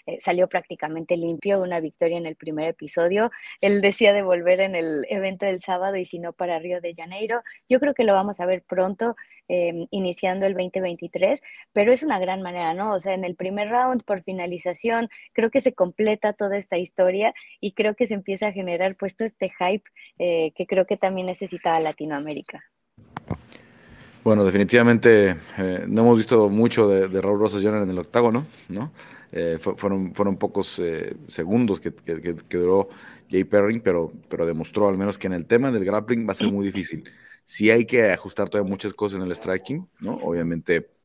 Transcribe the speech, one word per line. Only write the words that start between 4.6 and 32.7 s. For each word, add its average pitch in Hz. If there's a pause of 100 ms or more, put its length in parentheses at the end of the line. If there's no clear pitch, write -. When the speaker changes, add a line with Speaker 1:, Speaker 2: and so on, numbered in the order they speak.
Speaker 1:
el 160
evento 190
del 185
sábado 190
y 185
si 170
no 170
para 175
Río 175
de 170
Janeiro. 202 (260)
Yo 254
creo 285
que 247
lo 214
vamos 196
a 175
ver 180
pronto, 190 (320)
eh, 170
iniciando 190
el 196
veinte 185
veintitrés, 180 (300)
pero 208
es 254
una 254
gran 185
manera, 175
¿no? 202
O 190
sea, 190
en 185
el 175
primer 202
round, 247
por 196
finalización, 185 (240)
creo 226
que 269
se 254
completa 208
toda 202
esta 190
historia 185 (240)
y 202
creo 214
que 233
se 208
empieza 196
a 208
generar, 185
pues, 196
todo 226
este -
hype, 190 (340)
eh, 165
que 180
creo 185
que 208
también 185
necesitaba 180
Latinoamérica. 151 (1600)
Speaker 2:
Bueno, 107
definitivamente, 104 (220)
eh, 92
no 104
hemos 117
visto 107
mucho 110
de, 95
de 95
Raúl 101
Rosas 101
Junior 107
en 95
el 90
octágono, 120 (220)
¿no? 113 (400)
Eh, 85
fue-, 95
fueron, 95
fueron 98
pocos, -
eh, 82 (120)
segundos 101
que, 82
que, 80
que, 85
que -
duró 95 (400)